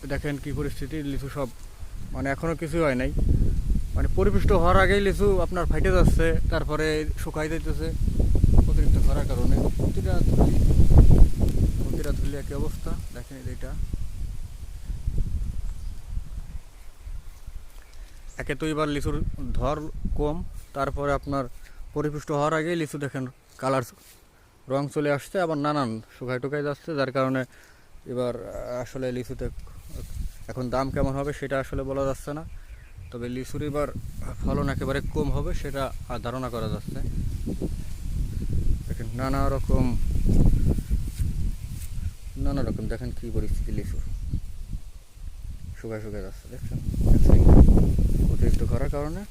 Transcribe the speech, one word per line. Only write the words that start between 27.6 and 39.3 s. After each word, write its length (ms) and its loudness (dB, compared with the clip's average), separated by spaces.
এবার, 240 -4
আহ, 480 -12
আসলে 220 -10
লিচুতে 280 -10
এখন 140 -8
দাম 200 -2
কেমন 240 -2
হবে 220 -6
সেটা 220 -6
আসলে 280 -8
বলা 180 -4
যাচ্ছে 300 -8
না, 40 -12
তবে 160 -12
লিচুর 240 -8
এবার 180 -4
ফলন 320 -2
একেবারে 260 -4
কম 220 -2
হবে 140 -4
সেটা, 300 -6
আহ, 340 -10
ধারণা 300 -6
করা 200 -4
যাচ্ছে। 240 -8
দেখেন 220 -6
নানা 200 0